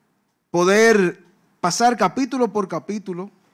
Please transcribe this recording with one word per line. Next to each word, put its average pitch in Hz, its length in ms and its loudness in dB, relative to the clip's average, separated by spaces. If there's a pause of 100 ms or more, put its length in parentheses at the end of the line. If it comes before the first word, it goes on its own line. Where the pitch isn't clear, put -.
(500)
poder 196 760 2 (340)
pasar 233 380 0
capítulo 240 560 -2
por 208 160 -4
capítulo 185 640 -10 (220)